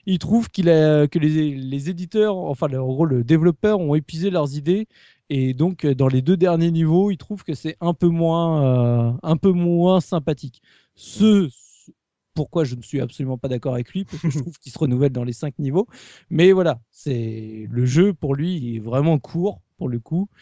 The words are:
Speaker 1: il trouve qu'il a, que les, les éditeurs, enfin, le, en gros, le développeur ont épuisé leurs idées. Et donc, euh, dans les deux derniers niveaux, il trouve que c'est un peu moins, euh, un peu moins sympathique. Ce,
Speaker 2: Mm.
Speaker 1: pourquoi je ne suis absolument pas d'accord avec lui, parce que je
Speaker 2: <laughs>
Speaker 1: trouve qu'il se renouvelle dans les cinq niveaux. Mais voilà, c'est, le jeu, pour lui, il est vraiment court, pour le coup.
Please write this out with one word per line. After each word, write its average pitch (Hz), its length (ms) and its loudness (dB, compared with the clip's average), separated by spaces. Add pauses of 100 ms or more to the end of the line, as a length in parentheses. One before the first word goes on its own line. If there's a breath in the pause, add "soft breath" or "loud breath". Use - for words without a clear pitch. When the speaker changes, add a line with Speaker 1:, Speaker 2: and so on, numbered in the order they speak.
Speaker 1:
il 190 100 0
trouve 220 320 0
qu'il 170 200 0
a, 156 380 6
que 170 120 0
les, 151 340 0
les 135 380 -6
éditeurs, 190 460 -2
enfin, 156 300 -4
le, 131 140 -4
en 131 60 -4
gros, 135 180 2
le 127 180 2
développeur 165 560 2
ont 151 140 -2
épuisé 160 380 -2
leurs 147 260 -2
idées. 180 300 -2 (420 soft breath)
Et 131 240 0
donc, 160 320 -2
euh, 139 100 2
dans 131 140 4
les 131 120 2
deux 165 140 2
derniers 170 360 2
niveaux, 165 400 2
il 180 60 -6
trouve - 280 -12
que 160 80 -6
c'est 160 280 -8
un 175 120 0
peu 175 140 0
moins, 165 560 0
euh, 120 480 2 (120)
un 160 140 2
peu 196 140 2
moins 175 500 2
sympathique. 147 600 -6 (340 soft breath)
Ce, 202 520 2
Speaker 2:
Mm. - 20 -4 (840)
Speaker 1:
pourquoi 156 300 -2
je 123 120 -4
ne 120 60 -12
suis 139 200 -8
absolument 131 360 -6
pas 135 120 -8
d'accord 127 240 -4
avec 123 180 -6
lui, 190 140 -6
parce - 160 -14
que 170 80 -2
je 143 100 -4
Speaker 2:
<laughs> - 0 -
Speaker 1:
trouve 147 200 -10
qu'il 123 120 -20
se - 80 -12
renouvelle 135 320 0
dans 123 140 -6
les 120 80 -6
cinq - 260 -10
niveaux. 151 280 -2 (420 loud breath)
Mais 180 240 4
voilà, 165 260 0 (120)
c'est, 110 800 -8
le 120 160 -2
jeu, 170 280 4
pour 139 220 -4
lui, 175 220 -4
il 120 180 -6
est 113 40 -6
vraiment 135 400 0
court, 170 420 -6 (160)
pour 143 120 -6
le 120 100 -4
coup. 175 280 -4 (140 soft breath)